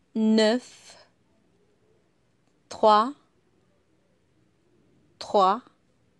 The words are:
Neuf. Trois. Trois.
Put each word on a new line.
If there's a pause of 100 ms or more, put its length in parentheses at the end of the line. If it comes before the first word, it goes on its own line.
(140)
Neuf. (1700)
Trois. (2000)
Trois. (600)